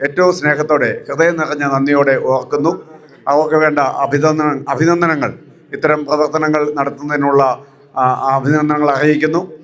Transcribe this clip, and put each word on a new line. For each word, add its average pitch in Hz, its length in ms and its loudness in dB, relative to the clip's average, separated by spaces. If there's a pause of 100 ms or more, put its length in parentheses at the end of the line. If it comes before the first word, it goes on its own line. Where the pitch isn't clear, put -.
ഏറ്റവും 175 300 2
സ്നേഹത്തോടെ 143 760 0
ഹൃദയം 165 280 0
നിറഞ്ഞ 147 280 -4
നന്ദിയോടെ 139 600 2
ഓർക്കുന്നു. 139 580 -2 (460)
അവർക്ക് 151 260 2
വേണ്ട 156 240 2
അഭിനന്ദന-, 139 920 0
അഭിനന്ദനങ്ങൾ, 156 680 0 (380)
ഇത്തരം 151 320 0
പ്രവർത്തനങ്ങൾ 151 720 0
നടത്തുന്നതിനുള്ള, 139 880 0 (320)
ആ, 131 80 0 (320)
അഭിനന്ദനങ്ങൾ 147 540 0
അറിയിക്കുന്നു. 151 600 0 (120)